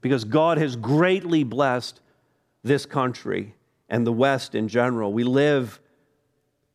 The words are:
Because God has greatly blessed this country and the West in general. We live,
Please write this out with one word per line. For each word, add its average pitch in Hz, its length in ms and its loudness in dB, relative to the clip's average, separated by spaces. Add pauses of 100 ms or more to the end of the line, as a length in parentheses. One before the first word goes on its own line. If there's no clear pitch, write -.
Because 127 240 0
God 156 320 2
has 147 200 -2
greatly 160 680 2
blessed 123 560 -2 (640)
this 135 220 0
country 107 680 -4 (360)
and 120 160 0
the 120 60 0
West 131 420 0
in 110 140 -2
general. 117 440 0
We 117 120 0
live, 135 540 0 (960)